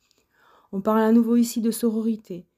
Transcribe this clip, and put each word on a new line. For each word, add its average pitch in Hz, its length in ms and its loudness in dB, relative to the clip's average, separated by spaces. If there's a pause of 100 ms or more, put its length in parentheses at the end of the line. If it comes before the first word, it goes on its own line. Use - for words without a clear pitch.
(720)
On 196 80 -6
parle 214 200 0
à 220 120 2
nouveau 233 240 4
ici 233 240 0
de 226 100 0
sororité 220 760 -4 (120)